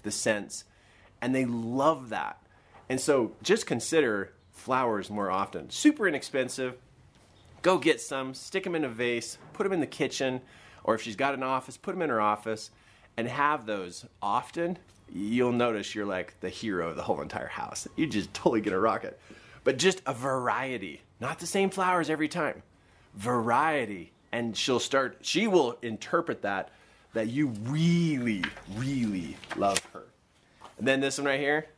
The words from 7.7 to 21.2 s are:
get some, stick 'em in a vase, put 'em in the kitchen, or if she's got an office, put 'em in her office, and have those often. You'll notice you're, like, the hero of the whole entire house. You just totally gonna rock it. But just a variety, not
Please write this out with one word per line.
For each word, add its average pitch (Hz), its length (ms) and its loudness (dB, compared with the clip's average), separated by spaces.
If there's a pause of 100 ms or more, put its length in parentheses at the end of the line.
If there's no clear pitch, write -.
get 147 220 4
some, 135 340 -6
stick 190 320 -6
'em 175 80 -2
in 156 100 0
a 131 40 -2
vase, 117 500 -2 (140)
put 202 140 -2
'em 190 60 0
in 175 80 0
the 131 60 0
kitchen, 131 540 -2 (440)
or 110 100 4
if 110 80 -2
she's 110 140 -8
got 139 180 2
an 131 80 -4
office, 131 340 -2
put 190 180 -8
'em 180 80 -2
in 151 80 0
her 110 100 2
office, 107 500 0 (460)
and 117 120 -2
have 143 380 0
those 95 400 -6 (160)
often. 165 560 -2 (300)
You'll 120 440 0
notice 117 420 0
you're, 104 120 -2
like, 92 340 -6
the 90 100 -4
hero 90 400 -2
of 73 60 -8
the 78 60 -6
whole 87 180 -2
entire 73 280 -6
house. - 480 -10
You 165 100 2
just 104 260 -2
totally 120 280 2
gonna 98 180 0
rock 104 260 2
it. - 140 -12 (460)
But 131 140 4
just 185 280 4
a - 80 -2
variety, 120 880 -2 (160)
not 123 220 -6